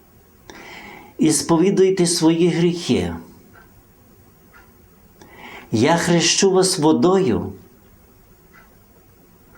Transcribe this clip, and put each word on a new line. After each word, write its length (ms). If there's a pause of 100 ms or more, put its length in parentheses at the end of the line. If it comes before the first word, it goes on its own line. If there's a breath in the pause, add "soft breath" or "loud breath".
(1200 loud breath)
і 140
сповідуйте 720
свої 420
гріхи. 680 (2500 loud breath)
Я 240
хрещу 560
вас 260
водою, 760 (2000)